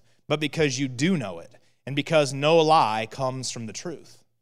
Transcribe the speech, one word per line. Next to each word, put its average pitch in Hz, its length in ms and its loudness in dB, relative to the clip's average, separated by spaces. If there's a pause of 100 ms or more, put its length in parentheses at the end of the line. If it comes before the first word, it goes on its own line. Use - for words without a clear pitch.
(260)
but 147 140 -2
because 151 380 0
you 139 100 -2
do 143 300 0
know 95 220 -8
it, 82 100 -18 (360)
and 135 80 -8
because 143 380 2
no 147 240 4
lie 143 540 4
comes 131 400 -6
from 117 160 -10
the 104 80 -12
truth. - 500 -14 (180)